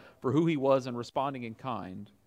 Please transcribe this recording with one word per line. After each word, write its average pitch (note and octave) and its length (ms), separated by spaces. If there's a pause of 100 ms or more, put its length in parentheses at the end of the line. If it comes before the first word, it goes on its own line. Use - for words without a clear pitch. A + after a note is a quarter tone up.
(200)
for C3 100
who D#3 160
he E3 100
was C3+ 300
and A#2+ 100
responding C3+ 460
in A2+ 120
kind. G2+ 540 (180)